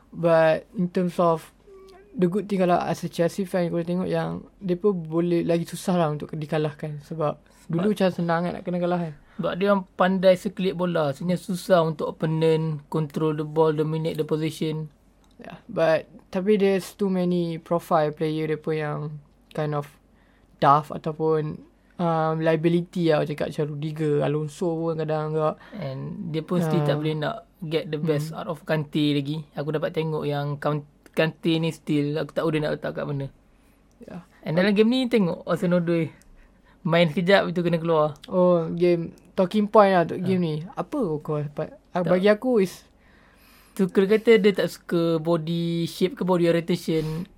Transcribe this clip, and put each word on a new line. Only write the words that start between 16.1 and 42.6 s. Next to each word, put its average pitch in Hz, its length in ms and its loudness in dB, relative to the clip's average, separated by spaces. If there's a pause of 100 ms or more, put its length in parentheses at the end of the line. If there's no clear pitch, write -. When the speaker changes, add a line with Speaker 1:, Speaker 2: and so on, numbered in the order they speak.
Speaker 1:
tapi 196 280 2
there's 196 380 2
too 202 160 -2
many 180 480 0
profile 165 520 0
player 156 380 -4
dia 151 100 -2
pun 156 180 -4
yang 151 220 -4 (540)
kind 151 220 -4
of 147 120 -2 (720)
daft 147 320 4
ataupun, 156 720 -4 (340)
um, 160 420 0
liability 165 720 0
lah, 151 140 4
cakap 147 280 -4
macam 151 180 -2
Rudiger, 151 520 -2
Alonso 151 500 -2
pun 165 240 -2
kadang 156 360 -4
agak. 156 240 0 (200)
Speaker 2:
And 139 240 -8 (300)
dia 156 120 -4
pun 180 180 -2
still 156 220 2
Speaker 1:
Ah. 147 60 0
Speaker 2:
tak 147 100 2
boleh 156 180 -2
nak 147 200 -4 (240)
get 156 260 -4
the 156 120 -6
best 151 340 -2
Speaker 1:
Hmm. - 80 -12
Speaker 2:
out - 100 -10
of 165 140 -8
Kante 151 500 0
lagi. 147 400 -4
Aku 151 160 -8
dapat 156 220 -2
tengok 160 320 -4
yang 143 340 -4
Kan-, 147 280 -4 (260)
Kante 160 440 0
ni 165 140 0
still, 147 460 -2
aku 156 160 -4
tak - 100 -4
tahu 160 100 0
dia 156 120 0
nak 151 100 -2
letak 151 180 -6
kat 151 140 -6
mana. 139 240 -6 (680)
Speaker 1:
Ya. - 260 -18 (160)
Speaker 2:
And 151 140 -6
dalam 196 180 4
game 220 160 6
ni 254 160 0
tengok 214 380 0
Arsenal 175 380 0
dua 165 280 0 (720)
main 170 240 4
sekejap, 185 400 4
itu 175 140 -4
kena 170 160 0
keluar. 160 360 2 (140)
Speaker 1:
Oh, 180 400 4
game 175 420 2 (240)
talking 202 340 0
point 208 240 8
lah 180 120 4
untuk 165 140 -4
Speaker 2:
Ah. 180 60 -6
Speaker 1:
game 185 160 2
ni. 160 160 0 (160)
Apa - 260 -8 (200)
kau 151 220 -4
dapat? 147 340 -8 (180)
Ah, 180 100 -4
Speaker 2:
Tak. 165 100 -2
Speaker 1:
bagi 185 160 2
aku 226 320 2
is - 260 -2 (880)